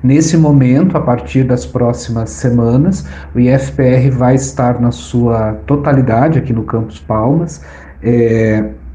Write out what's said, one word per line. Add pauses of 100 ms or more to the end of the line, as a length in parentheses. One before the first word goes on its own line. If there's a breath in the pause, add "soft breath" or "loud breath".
nesse
momento,
a
partir
das
próximas
semanas, (260 loud breath)
o
I
F
P
R
vai
estar
na
sua (120)
totalidade
aqui
no
Campus
Palmas, (420 loud breath)
é, (300)